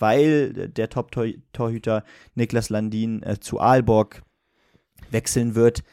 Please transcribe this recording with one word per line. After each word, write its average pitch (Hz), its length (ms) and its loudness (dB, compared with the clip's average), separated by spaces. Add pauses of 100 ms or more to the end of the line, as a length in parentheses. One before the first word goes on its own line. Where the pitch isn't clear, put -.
weil 127 680 2
der 110 180 -4
Top-Tor-, 117 500 -6 (140)
Torhüter 113 500 -4 (320)
Niklas 117 340 -2
Landin, 107 540 -4
äh, 101 160 -6
zu - 220 -8
Aalborg 113 640 2 (880)
wechseln 117 420 -2
wird. 117 380 2